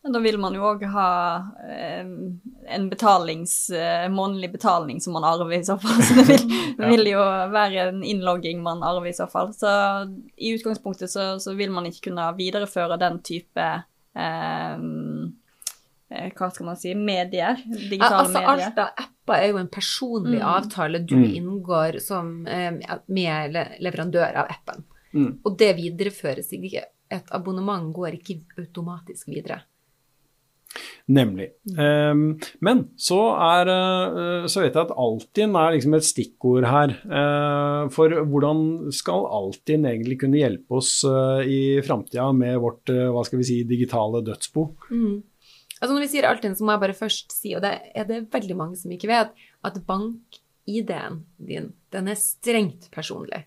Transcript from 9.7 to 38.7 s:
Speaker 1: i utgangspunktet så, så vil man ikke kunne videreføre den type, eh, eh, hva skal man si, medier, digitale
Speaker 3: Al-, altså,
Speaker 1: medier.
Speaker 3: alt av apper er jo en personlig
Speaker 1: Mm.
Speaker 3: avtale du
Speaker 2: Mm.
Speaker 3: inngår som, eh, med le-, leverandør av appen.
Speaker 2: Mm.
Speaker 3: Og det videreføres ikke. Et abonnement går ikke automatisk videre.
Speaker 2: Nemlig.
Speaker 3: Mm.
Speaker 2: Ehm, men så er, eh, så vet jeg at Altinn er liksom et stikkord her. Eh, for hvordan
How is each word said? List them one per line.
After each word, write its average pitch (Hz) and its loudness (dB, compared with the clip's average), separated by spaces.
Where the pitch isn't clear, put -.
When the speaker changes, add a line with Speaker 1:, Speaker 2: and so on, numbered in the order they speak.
Speaker 1:
i - -4
utgangspunktet 208 -6
så, 190 -4
så 190 -8
vil 196 -2
man 180 -4
ikke 170 -10
kunne 175 -4
videreføre 185 -2
den 170 0
type, 170 -6
eh, 160 -6
eh, - -10
hva 185 -6
skal 180 -14
man 170 -10
si, 180 -8
medier, 185 -2
digitale 202 0
Speaker 3:
Al-, 190 4
altså, 185 0
Speaker 1:
medier. 196 2
Speaker 3:
alt 226 -4
av 202 -2
apper - -2
er 190 4
jo 196 -2
en 180 -6
personlig 233 -2
Speaker 1:
Mm. - -2
Speaker 3:
avtale 170 -2
du 147 0
Speaker 2:
Mm. 117 8
Speaker 3:
inngår 175 -2
som, 170 -8
eh, 175 -4
med 156 -2
le-, 165 -4
leverandør 170 0
av - -2
appen. - -12
Speaker 2:
Mm. 131 2
Speaker 3:
Og 196 -2
det 202 6
videreføres 170 -6
ikke. - -8
Et 185 -8
abonnement 185 -4
går 170 -6
ikke 175 -12
automatisk 175 -12
videre. - -10
Speaker 2:
Nemlig. 104 4
Speaker 3:
Mm. 185 -6
Speaker 2:
Ehm, 147 4
men 220 4
så - 0
er, 175 4
eh, 185 0
så 196 0
vet 139 4
jeg 160 2
at - -8
Altinn 131 0
er 160 6
liksom 151 4
et 156 2
stikkord 127 2
her. 139 4
Eh, 147 0
for 160 6
hvordan 147 4